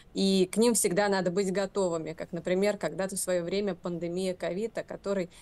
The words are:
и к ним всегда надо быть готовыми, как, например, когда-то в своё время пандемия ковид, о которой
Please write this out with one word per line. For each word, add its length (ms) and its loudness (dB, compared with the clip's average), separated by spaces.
и 400 4
к 40 -6
ним 180 6
всегда 340 2
надо 220 2
быть 220 0
готовыми, 640 -2
как, 180 -12
например, 460 0
когда-то 360 -4
в 60 -4
своё 240 0
время 320 -2
пандемия 580 -4
ковид, 440 -4
о 40 -2
которой 480 -4